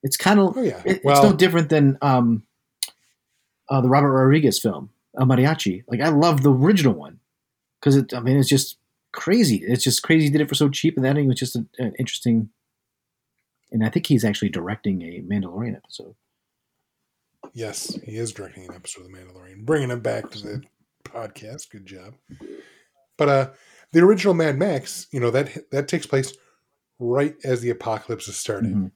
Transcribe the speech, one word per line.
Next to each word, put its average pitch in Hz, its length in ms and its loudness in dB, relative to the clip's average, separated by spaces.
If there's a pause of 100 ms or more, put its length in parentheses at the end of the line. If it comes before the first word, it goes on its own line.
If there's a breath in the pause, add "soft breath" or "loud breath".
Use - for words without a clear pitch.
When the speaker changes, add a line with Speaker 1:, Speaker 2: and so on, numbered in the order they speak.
Speaker 1:
It's 135 140 -4
kinda, 202 260 4 (120)
Speaker 2:
Oh, 262 80 -4
yeah. 175 220 -4
Speaker 1:
it, 190 120 0
it's - 80 -14
Speaker 2:
Well 143 260 6
Speaker 1:
no 160 60 2
different 170 320 2
than, 143 340 4
um, 120 420 2 (1200)
uh, 135 140 2
the 127 60 4
Robert 143 220 4
Rodriguez 135 480 4
film, 85 320 -4 (280)
El 131 80 2
Mariachi. 127 600 0
Like, 117 140 -4
I 156 80 0
love 151 340 4
the 143 100 6
original 143 420 4
one - 260 -14 (600)
'cause 139 140 4
it, 135 200 0
I 123 60 -8
mean, 131 180 0
it's 131 100 2
just 135 300 0 (340)
crazy. 175 540 0
It's 117 180 -2
just - 180 0
crazy 160 240 2
he 143 40 2
did 151 100 0
it 147 80 -2
for 143 60 -6
so 147 160 2
cheap, 139 260 -2
and 131 80 -2
that 135 120 0
was 135 220 0
just 123 160 -8
an, 113 140 -8 (100)
an 117 200 -6
interesting, 113 500 -2 (1200)
and 110 140 -2
I 110 60 0
think - 160 -4
he's 117 180 2
actually 104 240 -2
directing 104 540 -6
a 82 180 -14
Mandalorian 98 560 -6
episode. - 380 -20 (1400)
Speaker 2:
Yes, 107 500 -12
he 110 140 -14
is 113 160 -8
directing 95 340 -18
an 87 80 -20
episode 92 300 -18
of 92 80 -20
The 92 60 -20
Mandalorian. 92 480 -20
Bringing 143 240 -2
him 127 100 -6
back 110 300 -8
to 104 120 -18
the 104 200 -12 (420)
podcast. - 680 -16
Good 101 160 -20
job. 95 280 -20 (1040 loud breath)
But, 151 100 2
uh, 135 220 0 (420 soft breath)
the 170 80 6
original 190 340 4
Mad 156 240 0
Max, 160 540 -4
you 143 80 -6
know, 120 100 0
that, 143 400 -4
that 143 180 -4
takes - 180 -6
place 135 260 -2 (680)
right 139 360 -2 (100)
as 127 180 -2
the 120 80 -2
apocalypse 113 580 -8
is 95 80 -14
starting. 104 340 -4
Speaker 1:
Mm-hmm. 95 260 -2